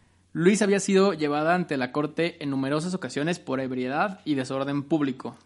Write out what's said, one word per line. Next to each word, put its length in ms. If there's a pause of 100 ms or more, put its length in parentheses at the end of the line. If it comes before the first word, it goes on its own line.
(340)
Luis 280
había 160
sido 360
llevada 420
ante 200
la 140
corte 520
en 80
numerosas 440
ocasiones 460
por 200
ebriedad 640
y 120
desorden 480
público. 600